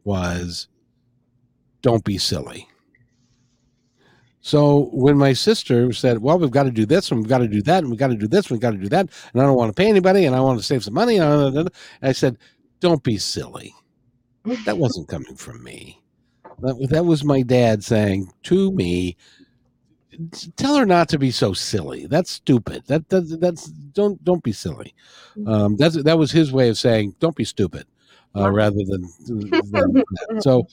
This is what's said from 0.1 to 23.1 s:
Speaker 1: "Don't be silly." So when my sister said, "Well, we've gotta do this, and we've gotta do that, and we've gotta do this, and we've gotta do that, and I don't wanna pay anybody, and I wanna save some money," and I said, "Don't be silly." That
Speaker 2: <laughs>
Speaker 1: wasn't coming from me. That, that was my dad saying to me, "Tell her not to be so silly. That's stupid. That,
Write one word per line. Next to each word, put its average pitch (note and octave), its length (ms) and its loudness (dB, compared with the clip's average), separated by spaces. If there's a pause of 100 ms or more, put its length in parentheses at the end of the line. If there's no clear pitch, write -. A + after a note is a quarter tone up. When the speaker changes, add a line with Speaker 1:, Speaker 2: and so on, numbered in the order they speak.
Speaker 1:
"Don't A#2 220 2
be G2+ 140 -4
silly." - 500 -8 (1700)
So D3 500 4
when C#3+ 260 4
my C#3 160 4
sister B2 580 0
said, A#2+ 260 0
"Well, C#3 200 2
we've D#3+ 120 0
gotta C#3 200 2
do A2+ 160 0
this, D#3+ 240 0
and A#2+ 100 0
we've A2 80 -4
gotta B2 200 2
do G#2 140 0
that, D#3+ 200 2
and C3+ 80 -6
we've A2+ 80 -6
gotta B2+ 180 0
do G#2+ 120 -4
this, F#3+ 180 0
and - 60 -8
we've A2+ 100 -4
gotta A2+ 160 -2
do F#2+ 100 -8
that, F3 200 0 (260)
and B2 80 2
I - 20 4
don't C#3 120 4
wanna A#2 180 0
pay F#3+ 140 2
anybody, F#3+ 360 4
and C3 100 2
I C3 60 2
wanna C3 220 2
save C3 220 -2
some G#2 100 -10
money," A3 240 2
and D3 520 2 (320)
I C3+ 100 0
said, B2+ 260 -2 (420)
"Don't E3+ 220 2
be A2 160 -2
silly." - 560 -10 (920)
That G#3 140 -4
Speaker 2:
<laughs> - 0 -
Speaker 1:
wasn't G2+ 300 -2
coming - 280 -12
from A#1 280 -20
me. - 380 -20 (580)
That, B2+ 300 -4
that D#3 160 2
was D#3 180 2
my C#3 180 2
dad A#2+ 420 2
saying G2 480 -2 (120)
to F#3+ 280 0
me, F2+ 440 -2 (1400)
"Tell C#4+ 200 0
her C4+ 100 4
not F3 240 4
to D#3 80 0
be C3+ 120 0
so A2+ 220 -2
silly. - 540 -6
That's E3+ 240 -2
stupid. G#2+ 580 -2
That, D#3 220 -2